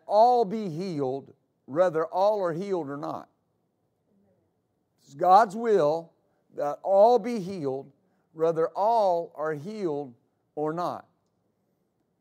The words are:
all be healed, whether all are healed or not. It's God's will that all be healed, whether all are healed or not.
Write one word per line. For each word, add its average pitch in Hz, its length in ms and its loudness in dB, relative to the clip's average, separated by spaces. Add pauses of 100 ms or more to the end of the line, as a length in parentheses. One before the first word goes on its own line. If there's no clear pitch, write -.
all 233 380 4
be 208 240 -6
healed, 143 640 -6 (320)
whether 160 420 0
all 202 380 0
are 170 80 -2
healed 175 360 -6
or 143 80 -10
not. 147 320 -12 (1700)
It's 139 120 -20
God's 185 420 4
will 170 560 0 (420)
that 143 300 -6
all 208 340 6
be 226 220 -6
healed, 143 500 -8 (440)
whether 160 340 0
all 190 640 0
are 156 200 -6
healed 147 600 -8 (400)
or 151 180 -4
not. 160 360 -8 (1120)